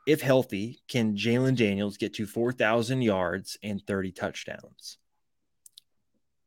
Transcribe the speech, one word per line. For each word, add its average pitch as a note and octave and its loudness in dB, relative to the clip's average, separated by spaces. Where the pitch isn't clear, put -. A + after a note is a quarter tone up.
"If D3+ 4
healthy, B2+ 0
can A2 0
Jalen A#2+ 2
Daniels G2+ 0
get G#2 -4
to A2 -6
four A#2 -2
thousand A#2+ 2
yards F#2+ 0
and G2+ -6
thirty F#2+ -2
touchdowns?" - -12